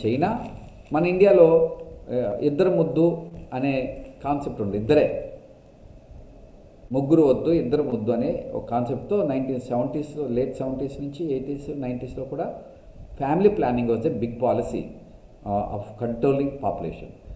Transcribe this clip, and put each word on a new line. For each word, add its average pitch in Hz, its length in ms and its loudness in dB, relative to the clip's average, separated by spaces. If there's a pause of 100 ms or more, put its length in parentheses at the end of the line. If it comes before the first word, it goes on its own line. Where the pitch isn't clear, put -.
చైనా, 160 400 0 (480)
మన 160 120 2
ఇండియాలో, 175 720 6 (320)
ఆ, 120 320 -2
ఇద్దరు 147 280 2
ముద్దు 165 560 2 (280)
అనే 131 520 -2 (180)
కాన్సెప్ట్ 139 380 -4
ఉంది. 101 160 -2
ఇద్దరే, 135 540 2 (1600)
ముగ్గురు 139 300 4
వద్దు, 135 280 4
ఇద్దరు 147 340 2
ముద్దు 117 280 -2
అనే 127 320 0 (100)
ఒక - 160 -8
కాన్సెప్ట్తో 139 580 0
నైన్టీన్ 131 320 -2
సెవెంటీస్, 139 580 -4 (100)
లేట్ 120 300 0
సెవెంటీస్ 135 440 -6
నుంచి 143 300 -6
ఎయిటీస్, 139 500 -6
నైంటీస్లో 127 440 -6
కూడా 156 300 -6 (680)
family 180 320 4
planning 123 300 0
was 117 160 2
a 160 120 0
big 117 180 -4
policy, 113 500 0
uh, - 960 -6
of 110 320 -8
controlling 139 420 0
population. - 600 -6 (260)